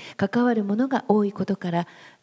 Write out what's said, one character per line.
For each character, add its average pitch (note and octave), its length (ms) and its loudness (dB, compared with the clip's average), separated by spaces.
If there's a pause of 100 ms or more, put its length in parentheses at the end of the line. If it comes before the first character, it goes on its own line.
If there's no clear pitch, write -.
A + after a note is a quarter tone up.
(180)
関 A#3+ 260 0
わ B3 100 4
る A3 100 0
も G3+ 120 -2
の B3+ 120 0
が C4 200 -2
多 G#3 160 4
い G3+ 80 -2
こ F#3+ 140 -6
と F#3+ 100 -2
か F3+ 140 -6
ら、 E3+ 180 0 (360)